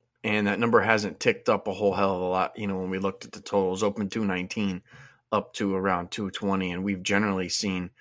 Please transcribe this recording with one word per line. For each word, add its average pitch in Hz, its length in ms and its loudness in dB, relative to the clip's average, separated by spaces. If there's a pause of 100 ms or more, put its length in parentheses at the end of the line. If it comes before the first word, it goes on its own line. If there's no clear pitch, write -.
(240)
and 107 220 0
that 101 120 0
number 117 220 6
hasn't 104 400 2
ticked - 280 0
up 110 200 2
a 101 40 0
whole 98 200 2
hell 98 240 2
of 90 60 -2
a - 20 -2
lot. 92 340 0
You 107 100 -4
know, 95 100 -2
when 92 120 -4
we 95 80 -2
looked 95 260 -4
at - 80 -20
the 104 80 -14
totals, 95 420 0
open 104 260 0
two 110 160 -2
nineteen, 92 580 -2 (480)
up 104 240 0
to 98 200 0
around 92 360 0
two 101 200 -6
twenty, 95 420 -2
and 90 120 -4
we've 95 180 -2
generally 98 460 0
seen, 92 420 -4 (100)